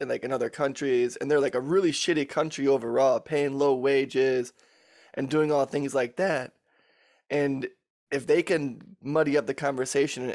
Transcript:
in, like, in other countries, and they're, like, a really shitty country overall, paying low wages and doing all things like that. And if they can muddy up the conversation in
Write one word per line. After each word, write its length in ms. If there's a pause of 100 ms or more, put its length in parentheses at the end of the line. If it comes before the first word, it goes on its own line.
in, 80
like, 160
in 80
other 180
countries, 640
and 140
they're, 100
like, 140
a 60
really 320
shitty 360
country 380
overall, 540
paying 380
low 180
wages 760 (640)
and 160
doing 220
all 140
things 280
like 220
that. 380 (760)
And 380 (440)
if 140
they 160
can 600
muddy 340
up 100
the 80
conversation 720
in 100